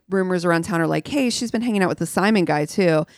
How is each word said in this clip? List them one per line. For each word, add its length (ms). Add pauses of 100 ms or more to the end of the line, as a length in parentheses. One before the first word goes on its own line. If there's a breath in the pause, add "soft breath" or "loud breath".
rumors 340
around 200
town 180
are 60
like, 200
"Hey, 220
she's 220
been 100
hanging 220
out 60
with 100
the 80
Simon 360
guy 220
too." 400 (120 soft breath)